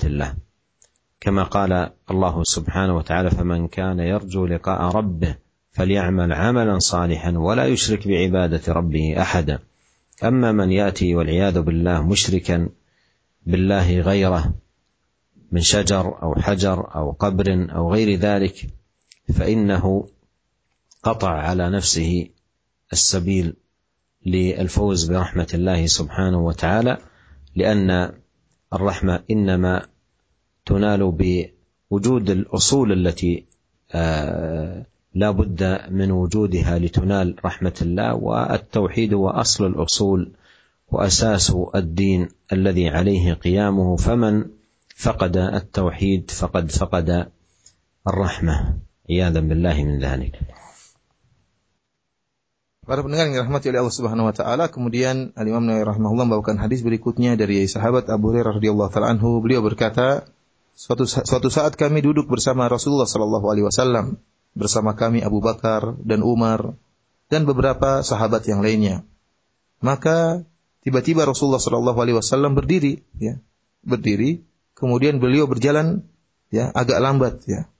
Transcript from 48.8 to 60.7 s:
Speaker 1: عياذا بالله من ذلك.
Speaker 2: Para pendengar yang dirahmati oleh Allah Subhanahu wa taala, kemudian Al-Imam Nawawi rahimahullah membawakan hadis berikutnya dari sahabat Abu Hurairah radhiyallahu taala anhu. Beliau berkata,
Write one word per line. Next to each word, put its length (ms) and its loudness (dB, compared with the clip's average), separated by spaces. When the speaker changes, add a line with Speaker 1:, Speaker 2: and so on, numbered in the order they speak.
Speaker 1:
عياذا 300 2
بالله 420 0
من 160 -2
ذلك. 400 -4
Speaker 2:
Para 160 -2
pendengar 240 0
yang 160 -2
dirahmati 320 -2
oleh 80 0
Allah 140 -2
Subhanahu 340 0
wa 60 -2
taala, 340 0
kemudian 640 -2
Al-Imam 320 -2
Nawawi 160 2
rahimahullah 480 0
membawakan 320 0
hadis 240 -2
berikutnya 480 0
dari 320 2
sahabat 400 0
Abu 240 0
Hurairah 300 0
radhiyallahu 340 2
taala 240 2
anhu. 240 2
Beliau 240 2
berkata, 640 0